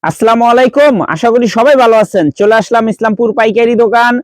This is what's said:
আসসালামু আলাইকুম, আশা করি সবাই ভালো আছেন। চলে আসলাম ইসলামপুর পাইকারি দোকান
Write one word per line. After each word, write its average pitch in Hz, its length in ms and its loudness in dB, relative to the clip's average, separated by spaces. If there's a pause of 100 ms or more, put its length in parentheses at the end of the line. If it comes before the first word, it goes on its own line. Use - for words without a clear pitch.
আসসালামু 233 420 0
আলাইকুম, 262 420 2 (200)
আশা 202 200 -2
করি 240 120 0 (120)
সবাই 269 260 2
ভালো 226 200 2
আছেন। 185 220 -2 (140)
চলে 214 220 2
আসলাম 226 220 -2 (100)
ইসলামপুর 226 340 -2 (100)
পাইকারি 226 360 0 (100)
দোকান 233 300 0 (100)